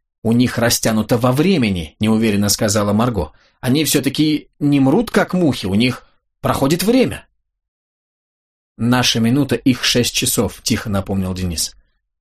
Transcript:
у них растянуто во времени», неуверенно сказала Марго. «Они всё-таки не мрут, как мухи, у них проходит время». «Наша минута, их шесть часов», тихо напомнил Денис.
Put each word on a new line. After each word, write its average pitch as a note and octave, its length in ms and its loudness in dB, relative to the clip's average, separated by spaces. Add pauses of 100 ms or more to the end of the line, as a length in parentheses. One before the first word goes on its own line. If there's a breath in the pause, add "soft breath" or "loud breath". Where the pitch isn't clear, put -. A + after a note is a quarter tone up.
(240)
у A2 80 0
них A#2+ 260 2
растянуто A2+ 600 0
во B2+ 140 0
времени», B2+ 680 0
неуверенно G#2+ 500 2
сказала G#2 440 0
Марго. G#2+ 400 -2 (280 soft breath)
«Они C#3 240 0
всё-таки D3 640 -2 (100)
не C#3+ 200 2
мрут, D3+ 320 2
как F3+ 220 0
мухи, E3 320 0
у F#2+ 100 -2
них B2 320 0 (340)
проходит C#3+ 420 0
время». G#3+ 440 0 (1500)
«Наша A#2+ 420 0
минута, C3 360 2
их - 280 0
шесть - 320 0
часов», - 480 -2
тихо A2 260 -2
напомнил G2 440 -4
Денис. F2+ 420 -6 (460)